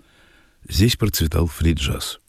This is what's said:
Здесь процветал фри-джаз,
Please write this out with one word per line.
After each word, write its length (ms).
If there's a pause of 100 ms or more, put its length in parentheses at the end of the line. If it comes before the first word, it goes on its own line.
(680)
Здесь 260
процветал 520
фри-джаз, 800